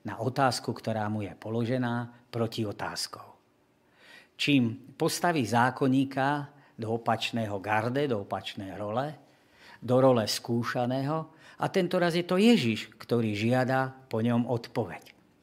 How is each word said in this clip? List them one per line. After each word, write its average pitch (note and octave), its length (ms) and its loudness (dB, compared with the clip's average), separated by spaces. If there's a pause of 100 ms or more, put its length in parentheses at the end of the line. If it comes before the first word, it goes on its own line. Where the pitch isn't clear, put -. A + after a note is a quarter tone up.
na G#2 160 -8
otázku, A#2+ 560 0
ktorá G#2+ 320 -4
mu G#2+ 160 -2
je F2 160 -8
položená, A#2+ 720 -4 (160)
protiotázkou. G#2+ 960 -6 (1120)
Čím B2+ 560 2
postaví D#3+ 560 0
zákonníka C3+ 1040 2 (240)
do A2+ 240 -4
opačného A2+ 640 -2
garde, A2+ 400 0
do G#2+ 240 -2
opačnej F#2+ 480 -8
role, A2 320 -4 (720)
do B2 160 2
role B2+ 320 6
skúšaného, C3 1040 -2 (260)
a - 140 -2
tento F#3 240 0
raz F3 160 2
je F3 160 -2
to F#3 80 2
Ježiš, F#3 640 4
ktorý A#2 320 0
žiada B2+ 560 2
po - 320 -6
ňom A#2+ 240 2
odpoveď. A#2 720 -6 (260)